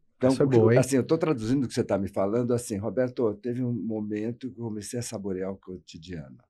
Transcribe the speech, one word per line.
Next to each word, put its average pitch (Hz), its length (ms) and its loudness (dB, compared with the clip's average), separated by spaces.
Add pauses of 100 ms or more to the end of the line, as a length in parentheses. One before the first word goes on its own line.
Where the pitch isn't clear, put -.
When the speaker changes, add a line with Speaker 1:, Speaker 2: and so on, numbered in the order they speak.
(160)
Speaker 1:
Então, 127 140 4
Speaker 2:
Essa 135 140 4
é - 20 4
Speaker 1:
o - 20 2
que 127 80 6
Speaker 2:
boa, 110 160 8
hein? 120 60 8
Speaker 1:
assim, 131 180 2
eu 120 60 4
tô 160 160 2
traduzindo 135 460 0
o 110 40 -4
que - 60 -10
você 120 80 0
tá 101 160 0
me 98 100 -2
falando, 117 460 0
assim, 113 220 -4
"Roberto, 117 580 -2
teve 120 300 -4
um 120 80 -2
momento 110 760 -6
que 107 120 -14
eu 117 40 -8
comecei 107 360 -8
a - 20 -6
saborear 95 480 -6
o 98 60 -8
cotidiano. 85 800 -14 (140)